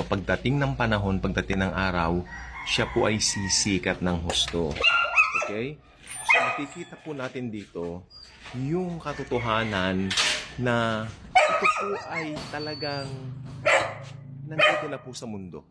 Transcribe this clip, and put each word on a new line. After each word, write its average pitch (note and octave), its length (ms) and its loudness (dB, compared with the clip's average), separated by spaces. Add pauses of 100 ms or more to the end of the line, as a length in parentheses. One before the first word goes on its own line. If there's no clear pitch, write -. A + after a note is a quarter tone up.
pagdating G2+ 560 2
ng C3+ 160 0
panahon, G2+ 400 4
pagdating F#2+ 400 2
ng F#2+ 160 2
araw, F2 480 2 (400)
siya - 240 0
po A2+ 160 2
ay G#2 160 4
sisikat F#2+ 800 2
ng F2+ 240 2
husto. E2+ 480 0 (720)
Okay? C3 320 -4 (480)
So, - 320 2
makikita D#3+ 480 -8
po D#3+ 80 -8
natin C3 400 -6
dito F2+ 560 -6 (480)
yung E3+ 480 -2
katotohanan A2 1040 2 (560)
na A2+ 400 2 (320)
ito E5 320 4
po G#4 400 0
ay - 240 -4 (160)
talagang D3 640 -6 (1400)
nandito - 400 2
na C#3 160 -8
po C3 80 -12
sa A#2+ 160 -10
mundo. F#2+ 440 -10